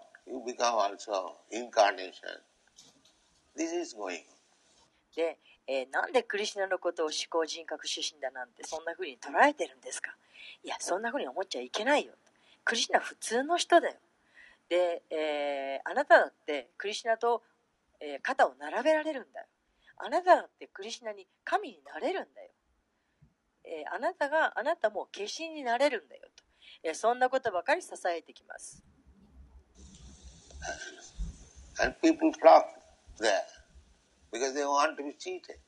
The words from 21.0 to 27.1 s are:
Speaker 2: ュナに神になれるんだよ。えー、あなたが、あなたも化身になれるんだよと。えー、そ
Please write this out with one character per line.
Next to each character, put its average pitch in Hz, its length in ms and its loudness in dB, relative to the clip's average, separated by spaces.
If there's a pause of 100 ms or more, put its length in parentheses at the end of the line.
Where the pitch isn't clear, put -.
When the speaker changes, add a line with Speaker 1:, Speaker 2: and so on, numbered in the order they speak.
Speaker 2:
ュ 240 60 -16
ナ 214 60 -6
に 196 140 -20 (180)
神 381 260 -2
に 160 140 -20
な - 140 -14
れ 262 140 -2
る 370 140 -4
ん - 80 -20
だ 101 100 -20
よ。 - 60 -20 (1120)
え 156 260 -10
ー、 170 40 -6
あ 185 40 -4
な 302 160 -2
た 285 140 0
が、 302 300 2
あ 214 40 -2
な 311 140 0
た 214 140 0
も 185 160 -6
化 - 160 -12
身 311 260 -8
に 311 160 -10
な 240 140 0
れ 285 120 4
る 226 140 -4
ん - 40 -20
だ - 80 -20
よ - 200 -20
と。 - 80 -20 (380)
え 160 80 -4
ー、 156 40 -4
そ 220 180 2